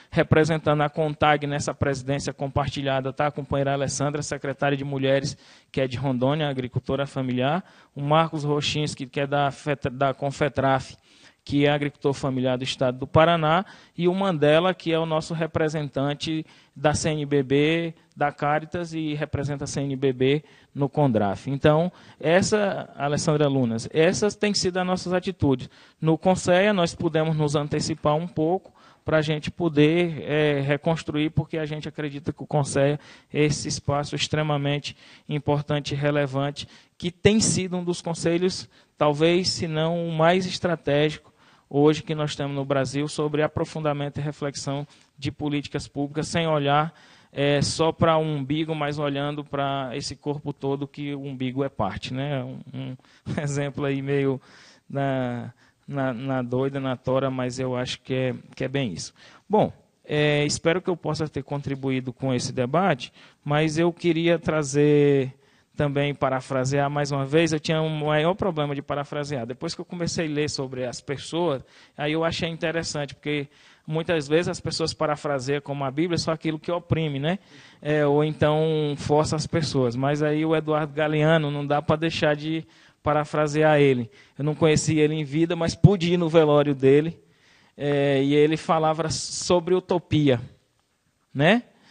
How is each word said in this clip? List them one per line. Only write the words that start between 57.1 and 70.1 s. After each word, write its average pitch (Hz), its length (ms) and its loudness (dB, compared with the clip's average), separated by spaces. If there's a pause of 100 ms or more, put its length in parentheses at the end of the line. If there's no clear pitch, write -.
mas 127 300 -4
eu 127 160 -4
acho 127 280 -6
que 131 120 -6
é, 127 200 -2 (200)
que - 80 -8
é 131 60 -4
bem 131 240 -2
isso. - 200 -10 (360)
Bom, 185 240 2 (320)
é, 147 400 0
espero 165 360 0
que - 80 -6
eu 175 80 -2
possa 151 320 -4
ter 143 140 -8
contribuído 135 720 -4
com 135 200 -2
esse 123 200 -2
debate, 139 600 0 (320)
mas 151 340 2
eu 170 140 2
queria 170 460 2
trazer 147 960 4 (420)
também, 143 380 0
parafrasear 135 720 0
mais 147 220 -2
uma 139 160 -2
vez, 156 260 4
eu 156 60 0
tinha 160 240 -2
um 156 240 -2
maior 151 280 2
problema 151 420 -2
de 143 40 -6
parafrasear. 143 640 -6
Depois 131 300 -8
que - 60 -12
eu 170 40 -10
comecei 170 440 -4